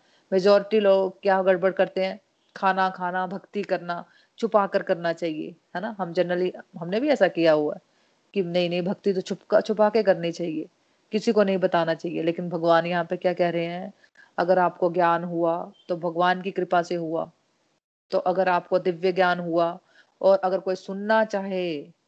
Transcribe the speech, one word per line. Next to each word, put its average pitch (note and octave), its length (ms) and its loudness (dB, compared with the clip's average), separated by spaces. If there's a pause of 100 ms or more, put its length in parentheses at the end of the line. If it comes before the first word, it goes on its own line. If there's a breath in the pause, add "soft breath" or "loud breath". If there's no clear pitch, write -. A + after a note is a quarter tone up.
(320 soft breath)
मेजोरिटी G3+ 480 4
लोग G3 420 2
क्या F#3+ 200 2
गड़बड़ F#3 300 2
करते F#3 320 -2
हैं, F#3+ 160 -8 (360)
खाना F#3+ 340 0
खाना, F#3 360 -4
भक्ति F#3+ 360 -8
करना, F3 420 -6 (340 soft breath)
छुपा G#3 280 2
कर F#3 160 0
करना E3+ 300 -2
चाहिए, D#3+ 440 -6 (200)
है F3 60 -6
ना। A3 160 -8
हम F3 160 -6
generally, F3+ 480 -2 (160)
हमने F3+ 220 -4
भी D4 80 -2
ऐसा G#3+ 200 4
किया E3 240 4
हुआ D3+ 220 2
है F#3 60 -18 (540)
कि G3 80 0
नहीं, F3 280 0
नहीं, F3+ 120 -2
भक्ति G3 300 -2
तो F#3 80 -2
छुपका-, - 460 0
छुपा G#3 240 2
के A3 120 0
करनी E3+ 300 0
चाहिए, E3 360 -6 (440)
किसी G#3+ 200 0
को G#3 100 4
नहीं F#3+ 160 2
बताना E3+ 360 2
चाहिए। D#3+ 280 -6
लेकिन E3+ 260 -2
भगवान E3+ 380 2
यहाँ F3 180 -2
पे E3+ 120 -6
क्या F3+ 160 0
कह F3 180 0
रहे E3+ 160 -2
हैं, F3+ 260 -10 (460 soft breath)
अगर F3+ 200 4
आपको F3 340 2
ज्ञान E3+ 320 2
हुआ E3+ 480 -2 (160)
तो F3+ 80 -4
भगवान F3 460 0
की F#3+ 80 -6
कृपा F3 320 0
से F3 120 -6
हुआ, E3 360 -6 (800)
तो F#3+ 80 0
अगर F#3 300 0
आपको F3+ 300 0
दिव्य F3+ 340 -2
ज्ञान F3+ 280 2
हुआ E3+ 380 0 (440 soft breath)
और F#3+ 160 6
अगर F#3 220 -2
कोई F#3 140 -2
सुनना G#3 500 0
चाहे, F#3 580 -4 (260)